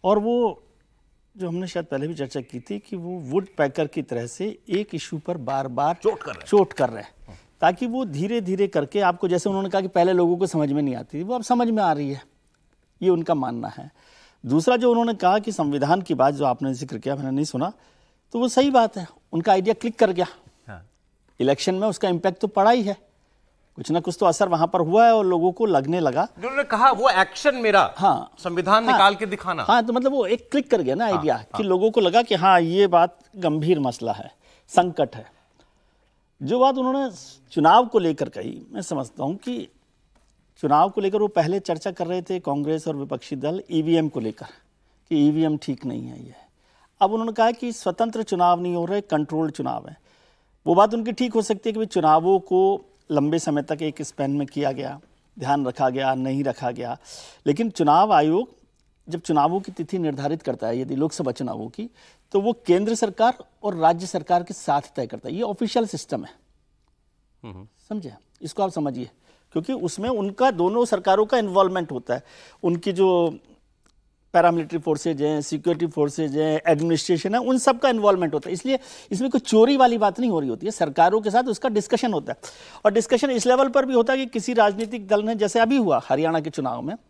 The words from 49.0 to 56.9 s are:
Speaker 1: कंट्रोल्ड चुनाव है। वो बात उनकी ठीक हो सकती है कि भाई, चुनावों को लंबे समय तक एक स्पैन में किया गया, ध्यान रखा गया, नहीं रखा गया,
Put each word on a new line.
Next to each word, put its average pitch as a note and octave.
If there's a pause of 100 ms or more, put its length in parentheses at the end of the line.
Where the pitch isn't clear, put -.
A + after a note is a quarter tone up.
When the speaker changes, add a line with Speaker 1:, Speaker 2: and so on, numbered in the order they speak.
Speaker 1:
कंट्रोल्ड D#3
चुनाव C3
है। D#3 (720)
वो E3+
बात G#3
उनकी A3+
ठीक A#3+
हो A3+
सकती G#3
है G#3+
कि A3
भाई, A3
चुनावों F#3+
को F#3+ (260)
लंबे D3
समय D3
तक D3
एक D#3
स्पैन C#3
में C#3+
किया C#3+
गया, C#3 (400)
ध्यान C#3
रखा C3
गया, C3
नहीं C3+
रखा B2+
गया, A#2+ (500)